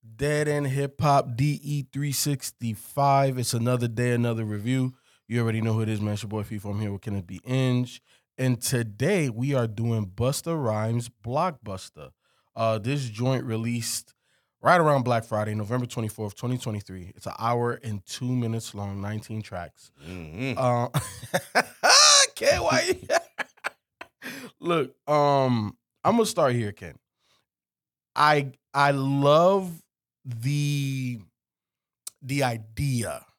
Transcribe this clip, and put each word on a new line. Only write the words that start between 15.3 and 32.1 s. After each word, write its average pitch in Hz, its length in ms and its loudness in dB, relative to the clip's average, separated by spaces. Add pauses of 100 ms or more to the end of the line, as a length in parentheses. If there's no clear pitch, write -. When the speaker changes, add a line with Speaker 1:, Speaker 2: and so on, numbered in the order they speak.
Speaker 1:
November 117 320 -4
twenty-fourth, 107 480 -6
twenty 123 240 -4
twenty-three. 95 560 -10
It's - 100 -18
an - 140 -10
hour 120 440 0
and 104 220 -8
two - 260 -8
minutes 113 440 -2
long, 101 260 -6
nineteen 107 400 -8
tracks. - 500 -12 (160)
Speaker 2:
Mm-hmm. 90 480 -8
Speaker 1:
Uh, 123 340 0 (680)
<laughs> 571 800 4
Ken, 554 260 2
why 339 260 2
you 370 200 -4 (1120)
<laughs> 139 400 -16
Look, 165 360 0 (140)
um, 135 680 4 (280)
I'm 202 140 4
gonna 220 100 4
start 143 260 2
here, 110 180 -2
Ken. 85 240 -14 (1200)
I, 147 360 4 (220)
I 143 180 6
love 156 880 4 (440)
the, 135 960 -2 (1000)